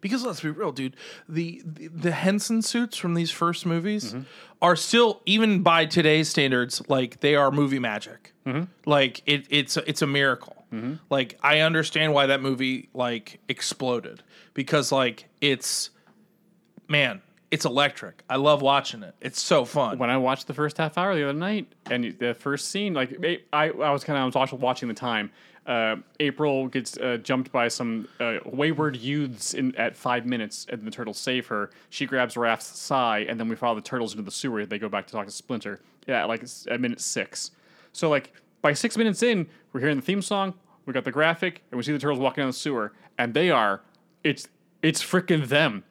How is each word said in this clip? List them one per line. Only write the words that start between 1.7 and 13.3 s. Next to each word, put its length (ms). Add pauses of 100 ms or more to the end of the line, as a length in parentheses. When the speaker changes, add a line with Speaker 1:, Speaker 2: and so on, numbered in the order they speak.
Speaker 1:
the 220
Henson 520
suits 340
from 160
these 180
first 360
movies 460
Speaker 2:
Mm-hmm. 80 (400)
Speaker 1:
are 140
still, 520
even 340
by 240
today's 420
standards, 640
like, 300
they 160
are 160
movie 280
magic. 540 (140)
Speaker 2:
Mm-hmm. 160 (260)
Speaker 1:
Like, 380
it, 240
it's, 260
it's 240
a 60
miracle. 680
Speaker 2:
Mm-hmm. 220 (160)
Speaker 1:
Like, 320
I 160
understand 560
why 100
that 160
movie, 540
like, 520